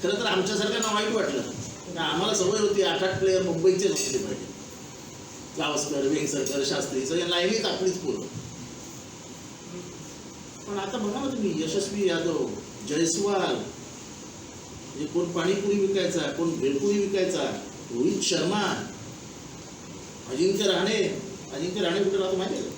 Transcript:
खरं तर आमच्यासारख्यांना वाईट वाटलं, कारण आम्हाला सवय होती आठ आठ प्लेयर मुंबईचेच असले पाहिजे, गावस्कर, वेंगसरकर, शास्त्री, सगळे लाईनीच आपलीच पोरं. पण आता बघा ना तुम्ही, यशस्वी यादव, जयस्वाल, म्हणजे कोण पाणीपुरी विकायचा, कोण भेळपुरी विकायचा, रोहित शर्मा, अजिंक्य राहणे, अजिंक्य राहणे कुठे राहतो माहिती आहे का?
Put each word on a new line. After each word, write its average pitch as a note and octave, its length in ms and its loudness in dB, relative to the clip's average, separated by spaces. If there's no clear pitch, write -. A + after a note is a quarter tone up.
खरं G3 160 2
तर A#3+ 60 0
आमच्यासारख्यांना G#3 680 2
वाईट A3 200 2
वाटलं, C#3 280 2
कारण - 560 -8
आम्हाला G3 360 0
सवय F#3+ 260 4
होती G3+ 220 4
आठ E3+ 220 4
आठ F#3 160 2
प्लेयर F#3 240 4
मुंबईचेच F3+ 480 4
असले C#3+ 260 0
पाहिजे, G#2 280 -4
गावस्कर, D3 440 -2
वेंगसरकर, C#3+ 640 0
शास्त्री, C3+ 400 0
सगळे E3+ 240 0
लाईनीच G3 360 2
आपलीच F#3 320 0
पोरं. - 240 -2
पण G3+ 100 -4
आता G3+ 200 -4
बघा G#3 220 0
ना C#4 120 0
तुम्ही, F3+ 320 0
यशस्वी G3+ 460 0
यादव, E3 360 2
जयस्वाल, F3 680 2
म्हणजे C#3 200 -6
कोण E3+ 260 2
पाणीपुरी G3 480 4
विकायचा, F#3 400 4
कोण D#3 400 0
भेळपुरी C#3+ 400 4
विकायचा, F#3+ 640 2
रोहित C3+ 300 2
शर्मा, G3 400 2
अजिंक्य F#3 360 4
राहणे, F#3+ 300 4
अजिंक्य F#3 280 -2
राहणे F#3 220 4
कुठे G3 140 4
राहतो F#3 200 2
माहिती F#3+ 180 0
आहे - 80 -2
का? - 140 -4